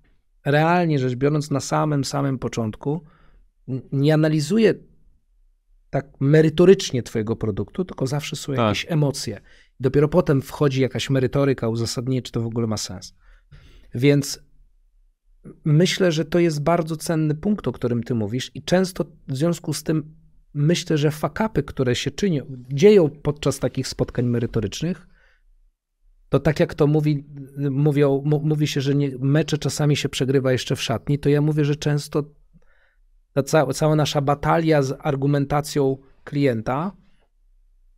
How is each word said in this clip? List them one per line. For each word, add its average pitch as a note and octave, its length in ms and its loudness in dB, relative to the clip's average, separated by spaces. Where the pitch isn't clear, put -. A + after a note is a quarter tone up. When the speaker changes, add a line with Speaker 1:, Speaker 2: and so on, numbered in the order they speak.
Speaker 1:
realnie D#3 540 2
rzecz B2+ 160 0
biorąc, D3 360 0
na C#3 80 0
samym, D3+ 460 -2
samym C#3 340 -4
początku B2 640 -4
n-, B2+ 140 -6
nie C#3 220 2
analizuje D#3 600 2
tak - 180 -4
merytorycznie D#3 840 4
twojego A2+ 320 -4
produktu, G#2+ 500 -4
tylko - 220 -6
zawsze D3 280 -6
są - 180 -8
Speaker 2:
Tak. B2+ 120 -2
Speaker 1:
jakieś G#2 240 0
emocje. C#3+ 520 -2
Dopiero C#3 280 2
potem D#3+ 340 2
wchodzi C3+ 400 0
jakaś A#2+ 280 -2
merytoryka, C3+ 600 0
uzasadnienie, A#2+ 520 -2
czy - 100 -14
to A#2+ 100 -2
w A2+ 40 -2
ogóle A#2 220 -2
ma G#2+ 100 -2
sens. - 380 -12
Więc C#3+ 440 2
myślę, E3+ 460 4
że D#3 140 -2
to F3 140 0
jest D#3 240 0
bardzo E3 340 0
cenny D#3 380 -2
punkt, G3 320 -4
o B2 40 0
którym A#2+ 320 -2
ty B2+ 120 -4
mówisz A2 400 -4
i - 80 -12
często F#3 420 0
w C3+ 100 -6
związku D3+ 360 -2
z - 100 -10
tym D#3 320 -4
myślę, D#3 440 0
że D3 120 2
fuck-upy, F3 540 -2
które B2 320 -2
się - 160 -4
czynią, D#3 340 -2
dzieją F3+ 360 6
podczas - 500 -4
takich C3 280 -4
spotkań - 380 -2
merytorycznych, A#2+ 840 -4
to C#3 100 2
tak D3+ 200 0
jak D#3 140 0
to D3+ 140 2
mówi, D3+ 380 2
mówią, C#3 540 2
mu-, D3 180 2
mówi D3+ 240 0
się, C#3+ 140 -4
że C#3 140 0
nie, C#3+ 240 0
mecze D3+ 380 0
czasami D3 380 0
się C#3 140 -2
przegrywa C3 420 0
jeszcze C3 240 -2
w - 60 -6
szatni, C#3+ 380 -2
to D3 100 0
ja D3 120 4
mówię, D3+ 240 0
że C#3+ 100 0
często D3 480 -2
ta C#3 100 0
ca-, C#3 300 0
cała D#3 220 2
nasza D3+ 260 0
batalia D3+ 600 2
z C3+ 180 -4
argumentacją C#3 960 0
klienta, C#3 680 -2